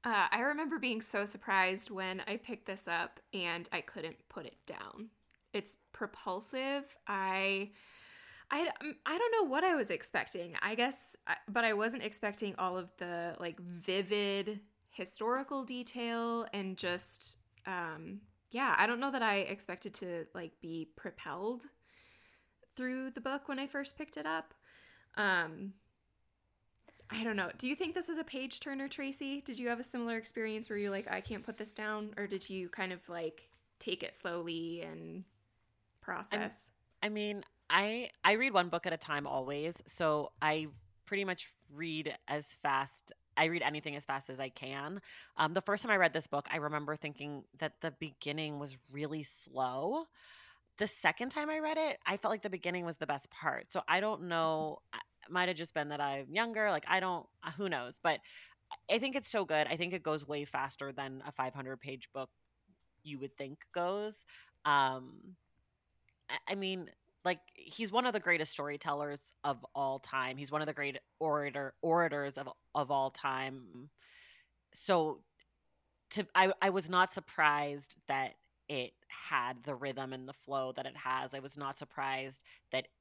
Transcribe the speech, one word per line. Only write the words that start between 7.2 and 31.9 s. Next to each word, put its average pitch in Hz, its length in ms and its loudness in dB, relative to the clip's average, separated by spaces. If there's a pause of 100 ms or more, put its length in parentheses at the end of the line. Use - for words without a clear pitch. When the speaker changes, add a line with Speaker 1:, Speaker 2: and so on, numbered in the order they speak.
Speaker 1:
I, 302 200 2 (120)
um, 294 140 -6 (100)
I 311 120 0
don't 453 140 4
know 415 180 6
what 294 140 4
I 359 120 6
was 214 160 2
expecting, 170 680 -2
I 214 120 2
guess, 247 420 0 (120)
I, - 80 2 (120)
but 233 180 2
I 220 80 6
wasn't 226 300 2
expecting 208 540 -2
all 185 200 2
of 180 200 -6
the, 170 420 -2
like, 175 200 -4
vivid 196 1000 0 (280)
historical 262 760 -2
detail 233 880 -2
and 190 260 -4
just, - 600 -2 (300)
um, 175 540 -6 (280)
yeah, 240 280 4
I 202 100 8
don't 233 120 2
know 269 120 2
that 254 120 2
I 202 140 6
expected 196 580 -4
to, 175 380 -4
like, 165 280 -8
be 160 340 -6
propelled 190 680 -6 (1080)
through 254 360 -2
the 254 100 -10
book 277 260 -2
when 269 120 -2
I 277 80 -4
first 277 300 -4
picked 302 200 -10
it 302 80 -8
up. 320 300 -2 (600)
Um, 185 580 0 (1400)
I 220 140 -2
don't 220 100 2
know. 190 220 0
Do 254 100 -4
you 285 80 2
think 339 180 -2
this 349 140 0
is 330 100 -2
a 320 60 -2
page 262 380 -6
turner, 277 260 -4
Tracy? 277 540 -4
Did 269 180 -8
you 240 80 -2
have 233 140 0
a - 20 -6
similar 233 320 -2
experience 220 540 -4
where 208 100 -2
you're 202 120 0
like, 196 200 -2
"I 190 80 0
can't 214 240 -6
put 226 140 -8
this 214 160 -6
down"? 214 440 -4